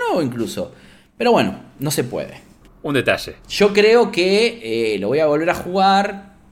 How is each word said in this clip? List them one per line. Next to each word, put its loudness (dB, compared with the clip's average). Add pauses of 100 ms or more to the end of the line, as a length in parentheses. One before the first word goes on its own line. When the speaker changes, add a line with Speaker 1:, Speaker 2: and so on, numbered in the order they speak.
Speaker 1:
nuevo 0
incluso. -6 (440)
Pero 0
bueno, 2 (240)
no -2
se -2
puede. -8 (420)
Speaker 2:
Un -4
detalle. 0 (120)
Speaker 1:
Yo 2
creo 4
que, 0
eh, -4
lo -4
voy 0
a 2
volver 0
a 0
jugar, 0 (180)